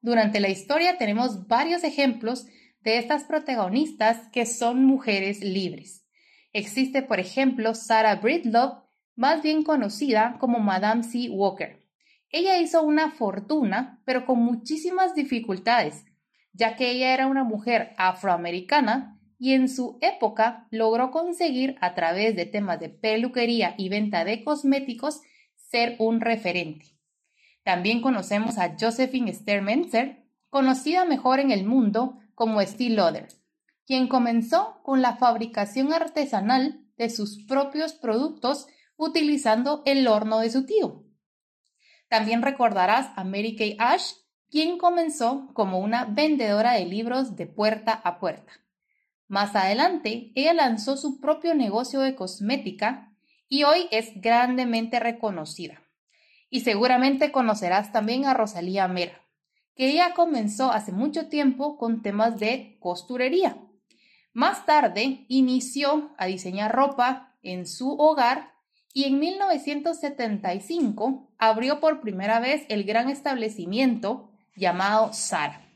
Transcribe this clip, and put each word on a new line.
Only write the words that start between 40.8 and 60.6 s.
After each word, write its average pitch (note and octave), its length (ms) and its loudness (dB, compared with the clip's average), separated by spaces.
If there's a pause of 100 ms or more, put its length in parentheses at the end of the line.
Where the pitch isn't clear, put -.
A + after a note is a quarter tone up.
También A3+ 340 0
recordarás A#3 720 2
a F#3+ 80 -10
Mary G3+ 320 -4
Kay G#3 240 -2
Ash, C4+ 340 0 (360)
quien D#4+ 280 0
comenzó D#4+ 760 0
como F#3+ 260 0
una A3+ 260 -2
vendedora A3+ 680 2
de G3 120 0
libros A3+ 500 -4
de E3 120 -8
puerta G#3+ 460 0
a F3+ 260 -4
puerta. E3 320 -6 (760)
Más G3+ 280 -2
adelante, A3+ 800 0
ella D4+ 180 4
lanzó C4+ 440 2
su C4+ 220 -6
propio D#4 360 0
negocio B3+ 460 0
de C4+ 140 0
cosmética G#3 1000 -4 (340)
y C#4+ 160 2
hoy E4+ 280 4
es A3 240 -2
grandemente A#3 840 2
reconocida. G3+ 840 -6 (680)
Y C4 120 -4
seguramente B3+ 720 2
conocerás G#3 600 0
también A#3+ 320 0
a C4+ 80 2
Rosalía F#3+ 560 0
Mera, F3 320 -4 (520)
que C4 160 2
ella F4 240 2
comenzó C4 600 0